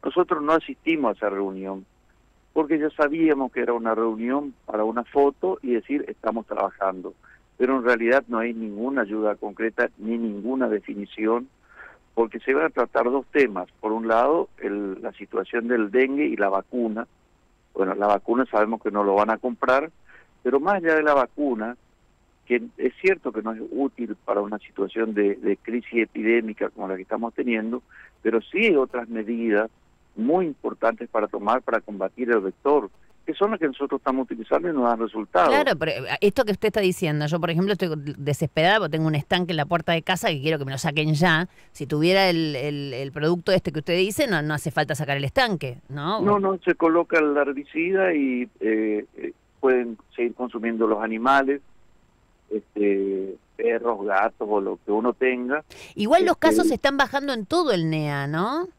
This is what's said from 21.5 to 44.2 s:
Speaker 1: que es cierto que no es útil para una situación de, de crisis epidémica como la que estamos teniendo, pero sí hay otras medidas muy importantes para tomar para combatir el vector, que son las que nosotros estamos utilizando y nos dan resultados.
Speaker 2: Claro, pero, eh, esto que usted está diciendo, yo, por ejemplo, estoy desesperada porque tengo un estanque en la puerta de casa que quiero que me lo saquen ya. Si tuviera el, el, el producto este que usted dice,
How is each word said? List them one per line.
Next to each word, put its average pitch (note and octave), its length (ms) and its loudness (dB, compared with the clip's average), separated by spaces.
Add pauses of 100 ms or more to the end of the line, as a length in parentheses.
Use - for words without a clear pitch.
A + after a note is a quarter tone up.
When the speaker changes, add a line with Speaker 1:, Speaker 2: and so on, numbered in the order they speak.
Speaker 1:
que A#2+ 160 2 (160)
es B2+ 240 -2
cierto F3+ 300 0
que G#2+ 120 -6
no A2 100 -4
es A2 80 -10 (100)
útil A#2+ 540 -4
para G#2 160 0
una G#2 180 -4
situación A2 560 -4
de, G2+ 220 2
de G2+ 200 -2
crisis A#2 460 -4
epidémica A2 680 -2
como G2 180 -8
la F#2+ 80 -4
que F#2 60 -10
estamos A2 300 -6
teniendo, A#2 480 -4 (420)
pero A2 200 2
sí - 160 -6
hay G#3+ 160 4
otras B2+ 340 0
medidas A2 640 0 (460)
muy D#3+ 300 2
importantes A#2 600 -4
para G#2 200 -2
tomar A2 340 0
para A#2 180 0
combatir G#2+ 500 -6
el A2+ 100 4
vector, A2 500 0 (360)
que D#3+ 80 -4
son G3+ 180 0
las G3+ 80 -4
que E3 80 0
nosotros C#3 320 -4
estamos C3 240 -2
utilizando C#3 440 -4
y E3+ 40 -2
nos C#3 100 0
dan A#2+ 160 2
resultados. A2+ 520 0
Speaker 2:
Claro, C4+ 280 2
pero, D#3 140 -2
eh, A2 280 -6
esto G#3 240 2
que G#3 80 -2
usted G#3+ 160 0
está G#3 120 0
diciendo, D#3 460 0
yo, E3 120 -2
por E3+ 120 -2
ejemplo, F#3 240 2
estoy F3+ 160 -2 (280)
desesperada D#3 600 2
porque E3 140 -2
tengo D#3+ 140 2
un D#3 80 2
estanque F3 380 -2
en D#3+ 60 -2
la C#3+ 80 0
puerta E3+ 260 0
de E3 100 0
casa F#3+ 260 -2
que D3+ 120 -2
quiero D#3 180 0
que C#3+ 60 -4
me C3+ 80 -6
lo C3 60 -8
saquen D#3 360 0
ya. D#3+ 340 4 (240)
Si - 140 -10
tuviera F3 420 4
el, E3 280 0
el, C#3+ 360 -6
el C3 200 -8
producto E3 400 0
este F#3 200 2
que D#3 80 -4
usted E3+ 160 0
dice, G3+ 300 2